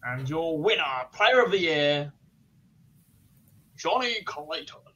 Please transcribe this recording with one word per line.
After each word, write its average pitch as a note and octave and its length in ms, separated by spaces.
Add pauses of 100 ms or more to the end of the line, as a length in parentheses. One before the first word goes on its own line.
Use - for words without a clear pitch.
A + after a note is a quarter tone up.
And B2+ 260
your D#3+ 300
winner, F3+ 260 (280)
player B3 300
of G#3 80
the G3 80
year, D3 540 (1600)
Johnny A3+ 480
Clayton. D3+ 560 (160)